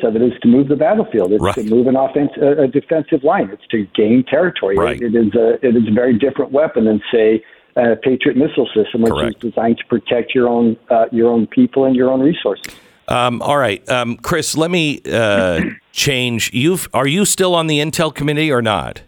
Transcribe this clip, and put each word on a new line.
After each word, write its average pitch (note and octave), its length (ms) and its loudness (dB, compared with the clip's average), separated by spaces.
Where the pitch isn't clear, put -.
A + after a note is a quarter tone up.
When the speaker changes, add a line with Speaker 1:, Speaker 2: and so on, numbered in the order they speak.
Speaker 1:
of A2+ 100 0
it A2+ 80 0
is B2 100 2
to B2 60 4
move C3+ 200 4
the C#3+ 80 2
battlefield. D3+ 560 0
It's G#2 100 2
Speaker 2:
Right. G2+ 140 0
Speaker 1:
to A#2 80 -6
move A#2 240 2
an C3 80 2
offense, C3+ 340 0
a, D3 220 2
a C3 60 2
defensive D3 560 -2
line. D#3 280 0
It's - 200 -18
to G#2+ 120 -2
gain A#2 280 4
territory. D3 520 0
Speaker 2:
Right. C#3+ 260 -2
Speaker 1:
It, A2+ 120 -2
it A#2 120 4
is G2+ 80 -2
a, A#2 200 2
it A#2+ 80 4
is A2+ 140 2
a - 40 -4
very B2 240 2
different B2+ 360 -2
weapon C#3+ 320 0
than, G#2+ 180 0
say, A2 300 2
a A#2+ 200 2
Patriot C3 400 0
missile C#3 380 0
system, G#2+ 280 0
which A2 100 2
Speaker 2:
Correct. G#2+ 320 -4
Speaker 1:
is A2+ 60 -6
designed A#2 280 0
to - 80 -14
protect A#2+ 480 -2
your B2 140 2
own, A#2+ 280 2
uh, A2+ 200 4
your A#2 200 2
own A#2 180 2
people C3 360 2
and C3+ 120 2
your B2+ 140 2
own C3 100 0
resources. C3+ 520 -2
Speaker 2:
Um, A#2+ 340 -2
all C#3+ 160 0
right, A2 320 -2
um, A#2+ 280 -2
Chris, - 380 -6
let D#3+ 140 -2
me, D#3+ 320 -2
uh, G2 480 0
<clears throat> - 140 -20
change. B2 600 -2
You've, D#3 400 -2
are B2+ 140 0
you F#3 160 0
still F3+ 300 0
on E3 120 -2
the D3+ 140 0
Intel D#3 340 -4
committee D3+ 380 -2
or A#2+ 100 0
not? F2 460 -4